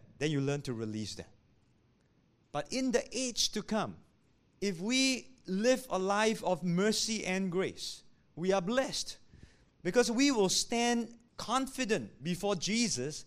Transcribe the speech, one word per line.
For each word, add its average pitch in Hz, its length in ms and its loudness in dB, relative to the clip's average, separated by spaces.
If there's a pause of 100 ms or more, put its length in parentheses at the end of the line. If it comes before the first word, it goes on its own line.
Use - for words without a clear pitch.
(180)
then 156 120 0
you 143 100 2
learn 143 220 0
to 131 100 -6
release 110 440 -6
that. - 120 -14 (1200)
But 147 200 -6
in 262 200 0
the 233 120 2 (120)
age 247 360 0
to 220 100 -4
come, 165 340 -2 (640)
if 190 200 -2
we 254 480 2 (180)
live 226 440 2
a 185 80 0
life 202 460 0
of 180 180 0
mercy 208 640 0
and 190 260 -2
grace, 170 520 -4 (340)
we 185 160 0
are 196 100 4
blessed 233 560 -2 (640)
because 220 280 4
we 269 200 4
will 208 180 4
stand 233 640 0 (240)
confident 220 880 -2
before 180 320 0
Jesus, 156 720 0